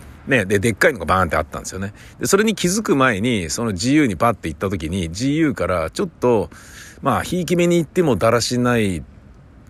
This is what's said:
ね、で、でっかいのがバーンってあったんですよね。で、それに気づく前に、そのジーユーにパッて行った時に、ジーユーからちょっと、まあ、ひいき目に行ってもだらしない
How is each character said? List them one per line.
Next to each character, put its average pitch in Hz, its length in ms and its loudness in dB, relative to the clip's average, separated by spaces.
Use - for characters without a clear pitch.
ね、 120 180 2
で、 104 140 2
で 113 120 0
っ - 40 0
か 180 140 2
い 151 40 2
の 117 60 -8
が 82 60 -8
バ 92 120 2
ー - 20 4
ン - 40 4
っ 87 40 2
て 76 100 -2
あ 76 40 0
っ 73 40 -4
た - 140 -10
ん - 40 -12
で - 60 -14
す - 40 -10
よ 95 60 -8
ね。 98 140 -8
で、 - 60 -4
そ 196 120 2
れ 208 60 4
に 220 120 0
気 - 120 0
づ 196 140 0
く 208 140 0
前 127 260 2
に、 104 280 0
そ 113 140 -4
の 113 100 -2
ジ 95 180 -2
ー 143 40 4
ユ 156 100 6
ー - 20 2
に 95 100 -2
パ 120 120 2
ッ 113 40 2
て - 140 -8
行 76 80 -6
っ - 40 -16
た 98 100 -2
時 82 200 -4
に、 85 220 -4
ジ 113 180 -2
ー 147 60 0
ユ 156 160 2
ー - 20 -2
か 87 140 -4
ら 85 240 -2
ち - 100 -4
ょ 202 40 -2
っ 170 40 -4
と、 113 300 2
ま 120 160 0
あ、 87 60 -2
ひ 180 180 -4
い 165 40 -4
き 175 100 0
目 175 120 2
に 175 100 2
行 165 100 0
っ - 20 -18
て - 120 0
も 147 140 2
だ 113 160 2
ら 117 100 2
し 123 160 -2
な 123 220 2
い 92 240 -2